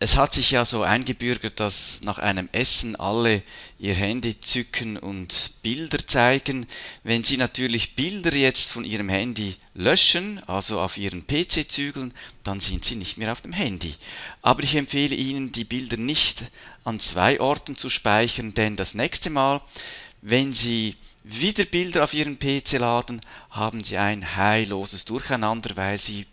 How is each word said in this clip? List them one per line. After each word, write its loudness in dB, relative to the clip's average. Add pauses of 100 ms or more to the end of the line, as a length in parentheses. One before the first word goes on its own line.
es 4
hat 4
sich 2
ja 4
so 0
eingebürgert, 0
dass -2
nach -4
einem 0
Essen 0
alle 4 (360)
ihr 0
Handy 0
zücken -4
und -6 (100)
Bilder -4
zeigen. 4 (380)
Wenn 0
Sie 2
natürlich 0
Bilder 0
jetzt 2
von -6
Ihrem -4
Handy -2 (180)
löschen, 2
also -2
auf -2
Ihren -4
P 0
C -2
zügeln, -4 (300)
dann -4
sind -2
Sie 0
nicht -6
mehr -2
auf -6
dem -12
Handy. -4 (460)
Aber 6
ich 0
empfehle 0
Ihnen, -2
die -6
Bilder -4
nicht 0 (400)
an -4
zwei 4
Orten 0
zu -4
speichern, 2
denn 2
das -4
nächste -2
Mal, 2 (600)
wenn 2
Sie 0 (300)
wieder 0
Bilder 2
auf -4
Ihren -2
P 0
C 0
laden, 2 (300)
haben -4
Sie -4
ein 0
heilloses 2
Durcheinander, -2
weil 0
Sie -6